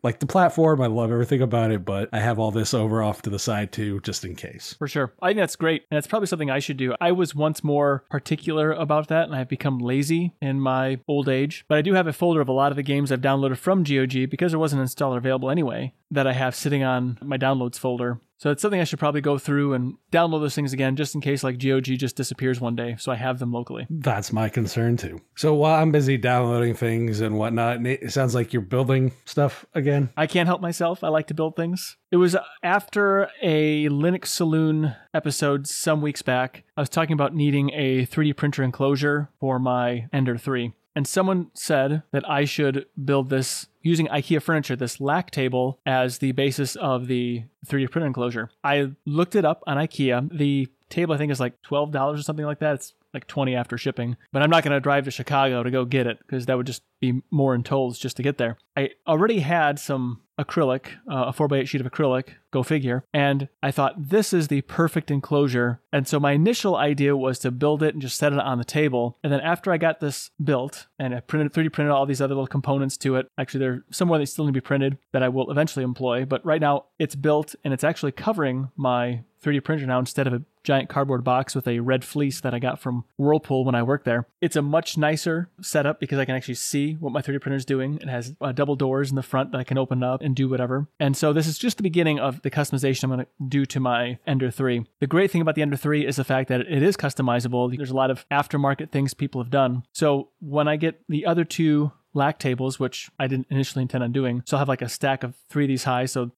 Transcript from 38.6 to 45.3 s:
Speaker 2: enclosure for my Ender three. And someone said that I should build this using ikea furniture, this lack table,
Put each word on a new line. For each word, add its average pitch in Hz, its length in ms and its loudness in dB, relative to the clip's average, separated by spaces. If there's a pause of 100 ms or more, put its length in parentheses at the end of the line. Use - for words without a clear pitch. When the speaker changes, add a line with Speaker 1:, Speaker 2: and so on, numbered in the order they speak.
Speaker 2:
enclosure 139 640 0 (100)
for 131 200 -2
my 123 520 0
Ender 127 260 0
three. 123 360 -4 (240)
And 143 80 0
someone 185 480 0
said 147 580 0
that 143 180 -2
I 143 160 2
should 139 400 0 (180)
build 139 260 2
this 131 380 -2 (140)
using 160 260 2
ikea 147 340 0
furniture, 147 360 0
this 127 240 -6
lack 151 280 0
table, 131 560 -2